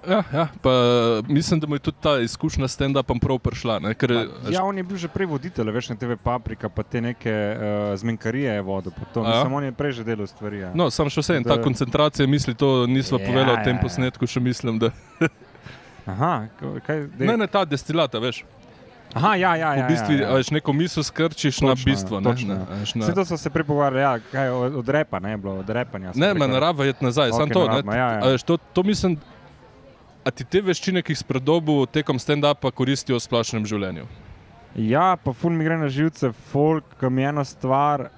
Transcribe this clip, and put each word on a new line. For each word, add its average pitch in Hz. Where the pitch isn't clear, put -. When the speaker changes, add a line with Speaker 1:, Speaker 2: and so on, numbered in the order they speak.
Speaker 1:
Ja, 185
ja, 156
pa -
mislim, 156
da 151
mu 147
je 143
tudi -
ta 147
izkušnja 131
s -
stand-upom 139
prav 131
prišla, 113
ne, 104
ker, 131
Speaker 2:
Pa, 120
Speaker 1:
veš 127
Speaker 2:
ja, 185
on 196
je 185
bil 185
že 170
prej 190
voditelj, 139
veš, 120
na 117
T 120
V 120
Paprika, 113
pa -
te 120
neke, 120
eh, 107
Zmenkarije 117
je 104
vodil, 95
pa -
to, -
Speaker 1:
A 113
ja? 113
Speaker 2:
mislim, 123
on 143
je 131
prej 143
že 117
delal 107
stvari, 104
ja. 92
Speaker 1:
No, 160
samo 143
še 156
vseeno, 147
ta 131
Speaker 2:
Da 117
Speaker 1:
koncentracija 139
misli, 135
to 131
nisva 131
Speaker 2:
Ja, -
Speaker 1:
povedala 127
v 110
tem 123
Speaker 2:
ja, 123
ja. -
Speaker 1:
posnetku, 127
še 123
mislim, 120
da 113
<laughs> 160
Speaker 2:
Aha, 110
ko-, 139
kaj, 151
dej. -
Speaker 1:
Ne, 226
ne, 214
ta 202
destilata, 143
veš. 120
Speaker 2:
Aha, 190
ja, 180
ja, 160
Speaker 1:
V 139
Speaker 2:
ja, 131
Speaker 1:
bistvu, 160
Speaker 2:
ja, 139
ja. 135
Speaker 1:
a 131
veš, 131
neko 151
misel 160
skrčiš 156
na 131
Speaker 2:
Točno, 127
Speaker 1:
bistvo, 107
ne, 98
Speaker 2:
točno. 120
Speaker 1:
ne, 95
a 92
veš, 104
na 113
Speaker 2:
Saj 170
to 190
so 170
se 147
prej 156
pogovarjali, 143
ja, 139
kaj, 135
od, 127
od 120
repa, 147
ne, 95
je 110
bilo, 98
od 95
repanja 104
smo 123
Speaker 1:
Ne, 196
ma 190
Speaker 2:
prej 135
Speaker 1:
ne 131
rabiva 147
iti 135
nazaj, 123
samo 117
Speaker 2:
Okej, 147
Speaker 1:
to, 185
Speaker 2:
ne 160
Speaker 1:
ne, -
Speaker 2:
rabimo, 104
ja, 123
ja. 110
Speaker 1:
a 127
veš, 131
to, 170
to 180
mislim, 190
a 131
ti -
te 180
veščine, 185
ki -
jih 143
spredobil 147
tekom 143
stand-upa, 143
koristijo 131
v 117
splošnem 113
življenju? 95
Speaker 2:
Ja, 139
pa 143
ful 170
mi 165
gre 165
na 151
živce 143
folk, 151
ki 131
mi 131
eno 143
stvar 135